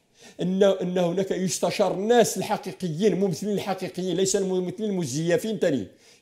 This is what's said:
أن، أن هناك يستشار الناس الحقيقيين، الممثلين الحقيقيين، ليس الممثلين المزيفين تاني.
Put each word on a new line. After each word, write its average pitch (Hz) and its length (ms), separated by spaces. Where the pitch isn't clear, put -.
أن، 185 200
أن 185 360
هناك 180 320
يستشار 180 640
الناس 214 440
الحقيقيين، 185 760
الممثلين 190 420
الحقيقيين، 185 640
ليس 190 200
الممثلين 185 540
المزيفين 170 680
تاني. 139 260